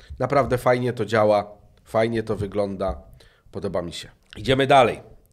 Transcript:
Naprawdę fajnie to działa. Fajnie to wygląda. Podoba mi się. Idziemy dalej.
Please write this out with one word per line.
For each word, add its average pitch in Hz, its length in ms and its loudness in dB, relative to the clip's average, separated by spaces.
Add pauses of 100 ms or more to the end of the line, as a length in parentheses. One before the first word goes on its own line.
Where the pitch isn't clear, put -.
(200)
Naprawdę 127 380 0
fajnie 123 360 0
to 107 120 -4
działa. 107 460 2 (320)
Fajnie 113 400 0
to 110 120 -4
wygląda. 98 640 -4 (500)
Podoba 95 300 -6
mi 85 120 -8
się. - 160 -14 (280)
Idziemy 131 300 0
dalej. 127 320 4 (340)